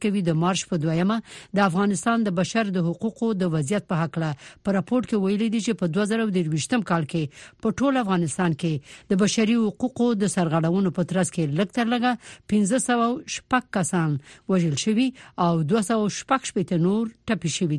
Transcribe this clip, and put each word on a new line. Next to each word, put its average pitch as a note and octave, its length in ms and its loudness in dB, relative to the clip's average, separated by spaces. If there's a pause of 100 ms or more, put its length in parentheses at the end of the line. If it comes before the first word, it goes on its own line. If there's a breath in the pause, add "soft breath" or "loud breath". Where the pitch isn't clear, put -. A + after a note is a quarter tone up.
کوي، G#3 240 0
د E3 140 2
مارچ F3+ 180 0 (100)
په F#3 140 0
دویمه F3 320 0 (400 loud breath)
د - 80 2
افغانستان G3+ 640 0
د F#3 100 -2
بشر G#3 380 0
د E3 100 0
حقوقو G#3+ 420 -2 (120)
د F3+ 120 0
وضعیت D#3+ 380 -2
په F3+ 100 0
هکله D#3+ 300 -2 (340 loud breath)
په G3 120 0
راپور A3 320 0
کې A3+ 160 0
ویلي G#3 300 0
دي A#3 120 0
چې F#3 140 -2
په F3+ 140 2
دوه G#3 160 0
زره A3+ 140 0 (120)
درویشتم D#3+ 520 0
کال E3 240 0
کې E3 100 0 (400 loud breath)
په A3 60 0 (120)
ټول C4 200 2
افغانستان F3+ 600 0
کې E3 100 0 (380 loud breath)
د F#3+ 100 2
بشري G#3+ 380 2
حقوقو A#3 500 0 (140)
د G3 120 0
سرغړونو E3+ 640 2
په F3+ 140 2
ترڅ F3+ 240 0
کې E3 100 0 (140)
لږ G3 180 0
تر A#3+ 160 0
لږه B3 200 2 (380 loud breath)
پنځه G#3 360 2
سوه A#3 200 2 (280)
شپږ - 300 -2 (120)
کسان D#3+ 400 0 (380 loud breath)
وژل E3+ 200 2 (100)
شوي A3+ 240 2 (360 loud breath)
او E3+ 80 4 (160)
دوه G#3+ 220 2
سوه G#3+ 260 0
شپږ - 240 0 (100)
شپېته F3+ 260 -2 (100)
نور G#3+ 180 0 (240)
ټپي F3 300 -2
شوي D3+ 200 -2